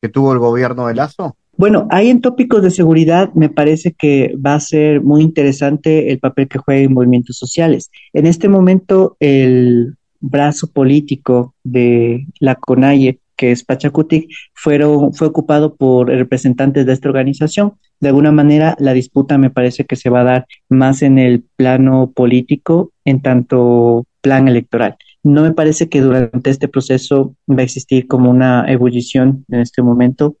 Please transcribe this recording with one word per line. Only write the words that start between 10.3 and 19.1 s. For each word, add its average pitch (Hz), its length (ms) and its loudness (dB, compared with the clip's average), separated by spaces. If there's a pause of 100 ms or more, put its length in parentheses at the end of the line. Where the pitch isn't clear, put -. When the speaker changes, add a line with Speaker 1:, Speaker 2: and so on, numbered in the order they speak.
Speaker 2:
político 135 880 -2
de 120 640 -2 (120)
la 135 160 0
conaie, 131 680 0 (160)
que 123 160 0
es 120 120 -4
Pachacutic, 156 640 -4 (240)
fueron, 147 600 0
fue 156 140 -2
ocupado 151 460 -2
por 127 340 2
representantes 131 800 -2
de 131 60 0
esta 135 160 -4
organización. 139 680 -2 (260)
De 143 80 -2
alguna 143 240 2
manera, 151 460 2
la 139 140 0
disputa 135 460 -2